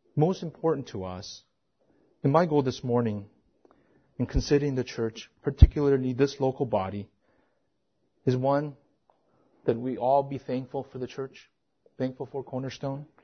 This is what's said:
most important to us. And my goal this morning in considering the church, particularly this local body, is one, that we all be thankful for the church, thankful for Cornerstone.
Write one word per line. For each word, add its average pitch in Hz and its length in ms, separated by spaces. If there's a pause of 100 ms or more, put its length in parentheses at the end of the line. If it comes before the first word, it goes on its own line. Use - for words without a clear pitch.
(140)
most 175 300
important 156 440
to 98 140
us. 92 400 (800)
And 139 100
my 170 140
goal 147 160
this 127 220
morning 117 420 (880)
in 123 100
considering 143 500
the 127 80
church, - 440 (140)
particularly 139 720
this 139 260
local 131 280
body, 101 420 (1160)
is 127 120
one, 139 400 (880)
that 117 120
we 123 200
all 135 260
be 139 160
thankful 131 540
for 131 60
the 127 100
church, - 420 (480)
thankful 131 280
for 131 180
Cornerstone. 135 640 (180)